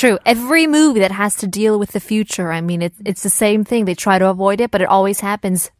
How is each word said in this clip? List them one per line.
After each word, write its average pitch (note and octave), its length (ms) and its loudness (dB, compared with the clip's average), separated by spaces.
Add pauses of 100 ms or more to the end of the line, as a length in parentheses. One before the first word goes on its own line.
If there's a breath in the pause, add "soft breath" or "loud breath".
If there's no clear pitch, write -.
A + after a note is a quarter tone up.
true. A#3 240 2
Every B3 400 2
movie D4+ 400 4
that F#3+ 80 -2
has G3+ 220 -2 (100)
to - 20 -4
deal G#3+ 300 0
with G3+ 160 -4
the G3 80 -4
future, G#3 500 -4
I E3 140 -4
mean, E3+ 160 -2
it's, F3 240 -6
it's F#3+ 160 -6
the G3+ 80 -4
same G#3+ 320 0
thing. A3 240 -2
They F#3 80 -2
try F#3+ 240 0
to F#3+ 80 4
avoid F#3+ 340 0
it, A#3+ 140 -2
but F#3 80 0
it F#3 80 0
always G3 320 0
happens G3+ 480 -4 (100)